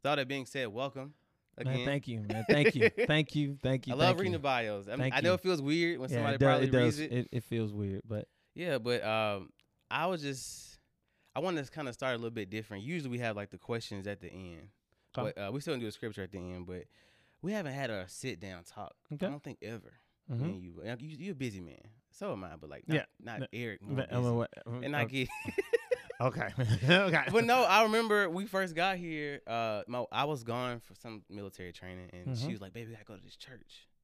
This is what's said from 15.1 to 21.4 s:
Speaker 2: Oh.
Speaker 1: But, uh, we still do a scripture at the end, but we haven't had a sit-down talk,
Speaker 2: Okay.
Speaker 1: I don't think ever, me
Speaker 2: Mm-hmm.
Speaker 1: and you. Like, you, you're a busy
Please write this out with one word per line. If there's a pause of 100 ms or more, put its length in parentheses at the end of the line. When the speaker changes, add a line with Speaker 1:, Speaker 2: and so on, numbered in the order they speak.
Speaker 2:
Oh.
Speaker 1:
But,
uh,
we
still
do
a
scripture
at
the
end,
but (580)
we
haven't
had
a
sit-down
talk, (200)
Speaker 2:
Okay.
Speaker 1:
I
don't
think
ever, (360)
me
Speaker 2:
Mm-hmm.
Speaker 1:
and
you. (100)
Like,
you,
you're
a
busy